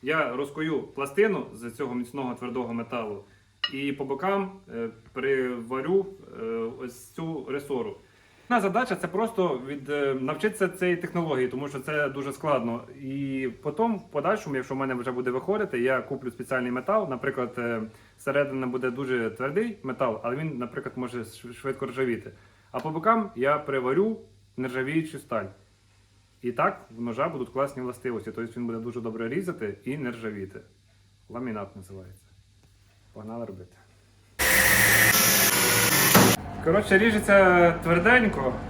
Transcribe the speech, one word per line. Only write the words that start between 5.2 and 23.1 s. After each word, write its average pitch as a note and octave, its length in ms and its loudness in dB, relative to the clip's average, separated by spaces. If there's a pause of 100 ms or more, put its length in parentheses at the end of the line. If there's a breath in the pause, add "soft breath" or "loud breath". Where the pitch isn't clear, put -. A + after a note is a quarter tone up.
е, - 20 -8 (360)
ось B2 300 -14
цю D#3+ 380 -8
ресору. C3 480 -4 (540 soft breath)
Одна A#3+ 100 4
задача — G3 400 0
це - 80 -6
просто F3+ 580 0
від, C#3 240 -8
е, C#3+ 300 2
навчитися F3 480 0
цієї F3+ 280 0
технології, D#3+ 520 0
тому C3+ 200 -6
що C#3 120 -8
це D3 280 -2
дуже C#3 240 -6
складно. A#2 520 -2 (180)
І C3+ 460 -4 (140)
потім, A3 340 0
в - 140 -12
подальшому, D#3 460 -2
якщо C3 180 -4
в C3 40 -4
мене C3 160 -2
вже B2 180 -4
буде B2 180 -2
виходити, C3 500 -2
я B2+ 220 2
куплю B2+ 280 -6
спеціальний B2 400 -4
метал, F#3+ 400 0
наприклад, B2+ 480 -4
е, A#2 240 -2 (360 loud breath)
середина C3+ 480 0
буде B2 240 -2
дуже B2 400 -2
твердий D#3 520 -2
метал, B2 400 -2
але B2 140 -2
він, D3+ 220 -4
наприклад, B2 380 -8
може B2 220 -6
шв-, A#2 340 -12
швидко C3+ 340 -6
ржавіти. B2 460 -2 (380 soft breath)
А B2+ 100 -4
по D#3 100 -4
бокам G#3 460 2